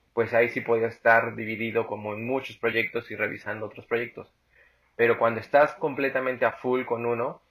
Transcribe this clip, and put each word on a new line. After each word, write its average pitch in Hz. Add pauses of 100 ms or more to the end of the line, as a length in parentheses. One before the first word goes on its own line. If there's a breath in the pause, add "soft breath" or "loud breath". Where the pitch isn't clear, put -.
(140)
pues 113
ahí 120
sí 127
podía 113
estar 113
dividido 110
como 107
en 113
muchos 127
proyectos 117
y 107
revisando 107
otros 107
proyectos. 117 (640 soft breath)
Pero 117
cuando 113
estás 143
completamente 131
a 110
full 127
con 117
uno, 120